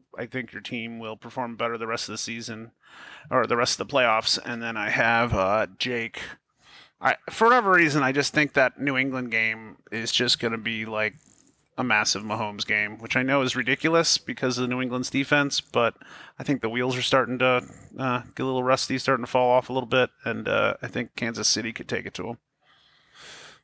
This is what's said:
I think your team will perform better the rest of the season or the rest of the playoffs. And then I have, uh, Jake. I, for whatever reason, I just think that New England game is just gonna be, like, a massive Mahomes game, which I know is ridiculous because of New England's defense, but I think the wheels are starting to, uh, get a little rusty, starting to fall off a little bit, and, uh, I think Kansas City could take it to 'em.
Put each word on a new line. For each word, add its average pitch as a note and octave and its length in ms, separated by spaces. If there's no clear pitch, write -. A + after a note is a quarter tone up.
I B2 80
think A#2+ 260
your G#2+ 120
team A#2 340
will A2 180
perform A#2 400
better A#2 220
the A2+ 80
rest A2+ 240
of G2+ 40
the A2 40
season A2+ 540
or B2 160
the A#2+ 100
rest A#2+ 240
of - 80
the - 60
playoffs. A#2 500
And A#2 200
then A#2 140
I G#2+ 120
have, A#2 460
uh, G2 320
Jake. A#2 440
I, - 160
for - 180
whatever A#3 240
reason, D#3 300
I C3 100
just C3+ 220
think D3 200
that C3 260
New C#3 180
England C3 340
game A2 460
is A#2+ 200
just - 280
gonna A2+ 180
be, A2 280
like, G#2+ 280
a C3 60
massive G#2+ 400
Mahomes G#2 420
game, G#2 340
which A2+ 160
I B2+ 80
know C3+ 180
is B2+ 140
ridiculous D#3 640
because B2+ 380
of B2+ 120
New B2+ 120
England's B2+ 280
defense, C#3+ 520
but A#2 340
I C3+ 60
think C3+ 180
the A2+ 80
wheels B2 280
are B2+ 40
starting B2 380
to, B2+ 240
uh, B2+ 220
get - 80
a - 20
little C3 160
rusty, C3 380
starting B2 260
to - 60
fall B2+ 180
off B2 200
a B2+ 40
little B2+ 140
bit, B2 220
and, A2 220
uh, G#2 340
I A#2+ 60
think - 280
Kansas A2+ 320
City A2+ 240
could - 160
take F#2+ 180
it - 100
to F#2 160
'em. A#2+ 60